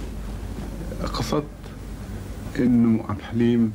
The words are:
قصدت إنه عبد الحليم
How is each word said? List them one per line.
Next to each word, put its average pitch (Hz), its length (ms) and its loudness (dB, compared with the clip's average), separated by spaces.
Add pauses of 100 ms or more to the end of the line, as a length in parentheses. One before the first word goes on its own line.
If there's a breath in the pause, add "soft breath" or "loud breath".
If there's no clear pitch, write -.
(1040)
قصدت 151 420 0 (1120)
إنه 117 500 6
عبد 104 100 -2
الحليم 117 560 4